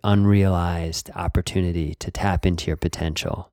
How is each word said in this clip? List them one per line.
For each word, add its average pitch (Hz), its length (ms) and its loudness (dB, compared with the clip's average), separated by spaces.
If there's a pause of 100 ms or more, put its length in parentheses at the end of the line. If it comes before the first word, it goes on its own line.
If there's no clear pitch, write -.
unrealized 95 1120 2
opportunity 87 800 -2
to - 160 -10
tap 92 340 0
into 87 220 0
your 80 100 -2
potential. - 760 -4